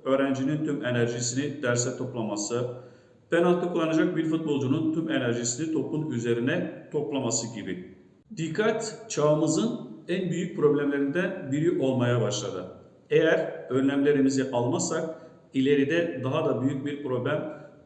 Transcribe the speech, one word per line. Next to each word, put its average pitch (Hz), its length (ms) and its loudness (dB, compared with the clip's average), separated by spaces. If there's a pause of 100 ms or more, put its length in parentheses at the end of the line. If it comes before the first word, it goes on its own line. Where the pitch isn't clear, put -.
öğrencinin 135 600 0
tüm 143 200 -4
enerjisini 123 800 -2
derse 123 360 0
toplaması, 120 680 -4 (640)
penaltı 175 420 2
kullanacak 160 440 2
bir 160 80 0
futbolcunun 156 720 0
tüm 160 160 -2
enerjisini 123 600 -2
topun 151 380 -2
üzerine 120 840 -2
toplaması 127 600 -2
gibi. 92 400 -10 (420)
Dikkat 208 720 -2
çağımızın 156 720 2 (280)
en 185 220 -2
büyük 170 260 -4
problemlerinden 143 960 0
biri 156 280 2
olmaya 120 400 2
başladı. 98 440 -2 (460)
Eğer 160 600 2
önlemlerimizi 135 800 4
almazsak 160 580 0 (460)
ileride 139 720 2
daha 156 240 0
da 120 140 0
büyük 143 240 0
bir 143 160 -6
problem 135 680 -4 (160)